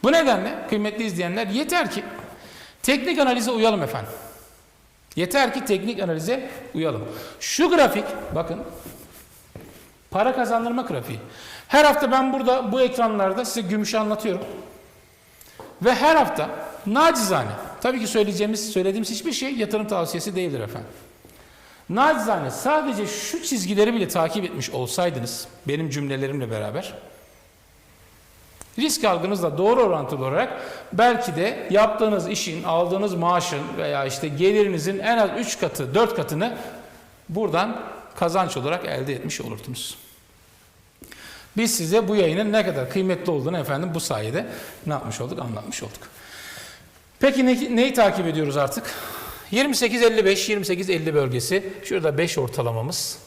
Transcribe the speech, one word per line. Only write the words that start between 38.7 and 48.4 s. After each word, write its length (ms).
elde 280
etmiş 280
olurdunuz. 560
Biz 180
size 320
bu 80
yayının 360
ne 140
kadar 240
kıymetli 420
olduğunu 260
efendim 360
bu 60
sayede 460
ne 80
yapmış 280
olduk? 180
Anlatmış 440
olduk. 260
Peki 260
ne, 300
neyi 180
takip 340
ediyoruz 300